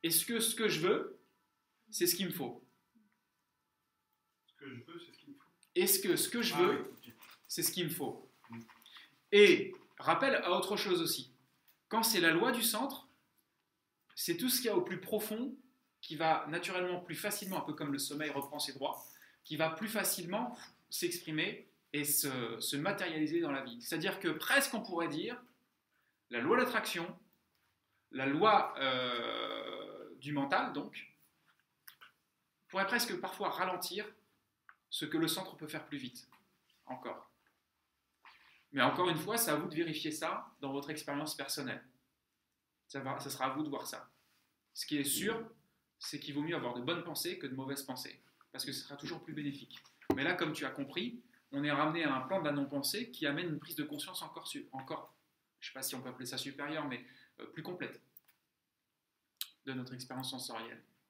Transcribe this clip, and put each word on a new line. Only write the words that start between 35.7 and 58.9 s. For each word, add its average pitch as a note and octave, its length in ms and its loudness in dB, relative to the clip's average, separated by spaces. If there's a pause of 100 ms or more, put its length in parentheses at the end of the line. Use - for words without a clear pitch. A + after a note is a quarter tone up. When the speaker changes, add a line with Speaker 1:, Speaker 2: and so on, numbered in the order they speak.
Speaker 1:
plus C#3+ 120 -8
vite, B2 300 -10 (580)
encore. - 440 -10 (1400)
Mais C3+ 100 6
encore F3 260 6
une D#3+ 80 4
fois, G#3 200 -2
c'est A3+ 140 2
à D3 60 4
vous D3+ 120 -2
de D#3 80 -8
vérifier D#3+ 340 -2
ça E3 400 -4 (100)
dans C#3 120 -4
votre C#3 180 -4
expérience D3+ 460 -4
personnelle. C3+ 480 -6 (1040)
Ça C#3 120 -8
va, C3 200 -4
ça C#3 100 -8
sera C3 160 -2
à - 40 4
vous D3 120 -2
de D3 60 -2
voir C#3 180 -4
ça. - 240 -10 (640)
Ce - 120 -6
qui D3 120 0
est C#3 60 2
sûr, A3 440 0 (500)
c'est - 200 -8
qu'il C#3+ 160 -10
vaut C#3+ 80 0
mieux E3 140 -2
avoir B2 180 -2
de B2 80 -4
bonnes E3+ 220 -2
pensées F3 340 -4
que - 80 -8
de C3 80 -6
mauvaises C3+ 280 -4
pensées, - 380 -10 (320)
parce - 120 -8
que C#3+ 80 -6
ce C3 100 -8
sera C#3+ 140 -12
toujours D#3 260 -8
plus D#3+ 100 -10
bénéfique. C#3+ 460 -6 (360)
Mais C3+ 100 0
là, F3 100 4
comme E3+ 180 0
tu C#3 120 -4
as B2+ 60 -2
compris, F#3 520 -6 (300)
on C#3 100 -2
est D3 80 2
ramené D#3 340 2
à C#3 100 2
un C3 80 0
plan F#3+ 180 0
de D#3 60 -2
la D3 60 2
non-pensée C#3+ 580 -2
qui - 160 -4
amène E3 220 0
une D3+ 120 -2
prise - 160 -10
de D3 80 -2
conscience D3+ 380 -8
encore, D#3 240 -12
su-, - 260 -10
encore, - 420 -10 (460)
je - 80 -12
sais - 40 -14
pas C3+ 100 -10
si C3+ 120 -4
on B2+ 80 -8
peut B2+ 60 -8
appeler B2 180 -10
ça B2+ 120 -6
supérieure, D3 480 -4
mais, B2 180 -6 (360)
euh, - 60 -12
plus - 160 -12
complète - 380 -8 (1700)